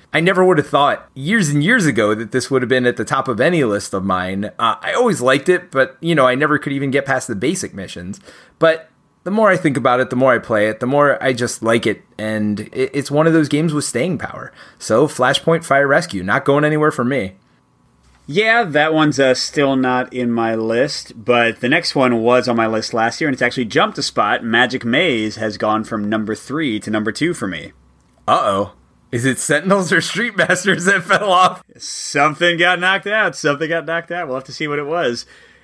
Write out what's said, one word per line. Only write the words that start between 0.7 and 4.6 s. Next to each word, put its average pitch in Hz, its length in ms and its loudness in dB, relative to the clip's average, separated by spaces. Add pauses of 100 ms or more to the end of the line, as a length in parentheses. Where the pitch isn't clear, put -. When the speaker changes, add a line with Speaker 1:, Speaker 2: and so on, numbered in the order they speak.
Speaker 1:
years 165 340 0
and 147 160 2
years 214 220 4
ago 110 300 2
that 110 180 -8
this 127 180 -2
would 131 100 2
have 123 60 -4
been 127 180 2
at 123 120 2
the 110 80 -4
top 135 240 -2
of 107 100 -4
any 160 240 2
list 104 300 -2
of 95 100 -4
mine. 95 560 -4
Uh, 113 220 0